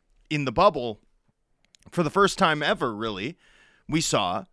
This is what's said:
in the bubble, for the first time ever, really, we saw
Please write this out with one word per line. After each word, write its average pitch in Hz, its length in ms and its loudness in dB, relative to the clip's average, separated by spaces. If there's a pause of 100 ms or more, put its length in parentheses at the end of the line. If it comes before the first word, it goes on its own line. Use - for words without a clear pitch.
(300)
in 151 140 -2
the 131 80 -2
bubble, 131 480 0 (920)
for 175 120 0
the 151 80 2
first 196 280 2
time 156 240 2
ever, 151 320 -2
really, 107 420 -6 (520)
we 156 120 0
saw 104 520 0